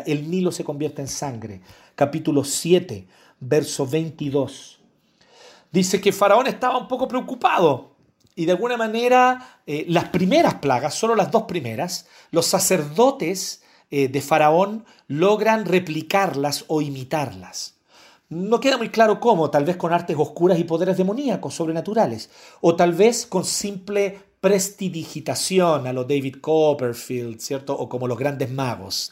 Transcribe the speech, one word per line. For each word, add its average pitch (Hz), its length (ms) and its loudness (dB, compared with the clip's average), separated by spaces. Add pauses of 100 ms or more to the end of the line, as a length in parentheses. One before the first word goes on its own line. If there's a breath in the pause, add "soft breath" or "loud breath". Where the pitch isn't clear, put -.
el 151 240 -4
Nilo 180 200 0
se 175 140 -8
convierte 147 380 -6
en 131 60 -8
sangre. 110 520 -10 (340 soft breath)
Capítulo 143 500 0
siete, 170 640 0 (340 soft breath)
verso 139 460 -2
veintidós. 143 920 -4 (920 loud breath)
Dice 190 300 2
que 196 120 2
Faraón 202 340 6
estaba 254 320 0
un 247 100 -8
poco 254 180 -2
preocupado 220 880 0 (380)
y 165 120 -4
de 180 60 4
alguna 240 240 0
manera, 247 920 2
eh, 151 220 -6
las 165 200 2
primeras 190 460 4
plagas, 139 400 0
solo 226 200 0
las 175 160 2
dos 147 120 2
primeras, 139 640 -6 (220 soft breath)
los 165 160 2
sacerdotes, 185 1160 0 (280 soft breath)
eh, 139 180 2
de 135 120 -2
Faraón 165 640 2 (240 soft breath)
logran 208 560 2
replicarlas 160 1040 -2
o 156 120 0
imitarlas. 131 960 -8 (520 soft breath)
No 202 320 -2
queda 269 180 0
muy 226 120 -6
claro 214 280 4
cómo, 185 320 2
tal 143 140 2
vez 175 120 -2
con 170 160 -2
artes 175 260 0
oscuras 170 420 0
y 175 40 0
poderes 170 320 0
demoníacos, 202 580 -2
sobrenaturales, 160 760 -2 (300 loud breath)
o 170 160 4
tal 175 160 4
vez 214 340 2
con 180 180 -4
simple 202 760 -4 (200 loud breath)
prestidigitación 165 1500 0
a 127 40 -4
lo 127 120 -2
David 135 360 -2
Copperfield, 127 1000 0
¿cierto? 139 360 -6
O 123 120 -8
como 123 180 -6
los 151 100 -2
grandes 135 340 -4
magos 120 600 -6